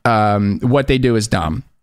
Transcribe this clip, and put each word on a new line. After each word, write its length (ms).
um, 580
what 260
they 100
do 160
is 140
dumb." 340